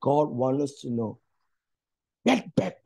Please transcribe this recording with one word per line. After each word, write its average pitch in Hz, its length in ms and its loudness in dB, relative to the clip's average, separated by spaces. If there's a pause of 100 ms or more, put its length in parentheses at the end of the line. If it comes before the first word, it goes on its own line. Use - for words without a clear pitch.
God 147 280 2
wants 131 320 0
us 139 200 -6
to - 120 -8
know. 117 240 -4 (1080)
Get 233 320 2
back - 280 -4